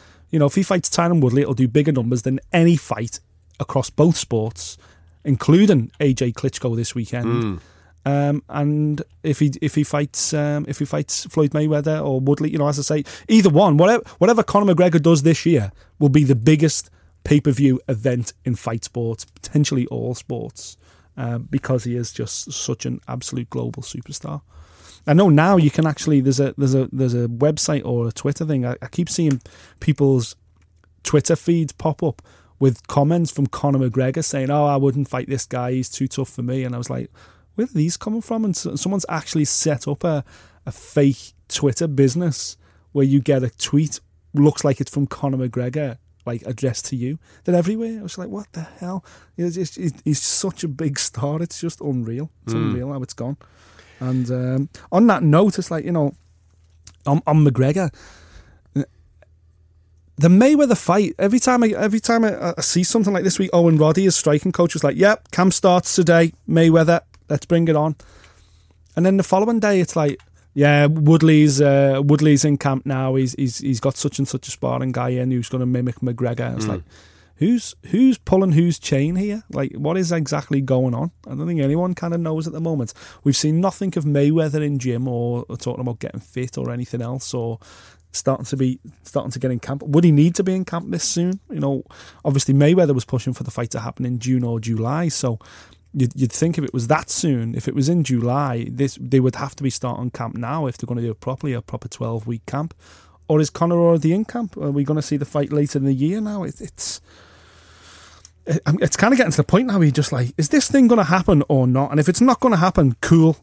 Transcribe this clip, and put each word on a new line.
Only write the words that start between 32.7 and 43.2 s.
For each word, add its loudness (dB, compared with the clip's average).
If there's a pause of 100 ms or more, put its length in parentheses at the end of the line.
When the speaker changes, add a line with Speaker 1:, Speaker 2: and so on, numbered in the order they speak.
Speaker 1:
comments 0
from -2
Conor 0
McGregor -2
saying, -4
"Oh, 2
I 2
wouldn't 0
fight -8
this -4
guy. -6
He's -4
too -4
tough -6
for -10
me." -4
And -6
I -8
was -8
like, -8 (440)
"Where -4
are -10
these -2
coming -6
from?" -4
And -2
so, -8
someone's -4
actually -4
set -2
up -6
a, -2 (400)
a -10
fake -2 (140)
Twitter -2
business -2 (360)
where 2
you 4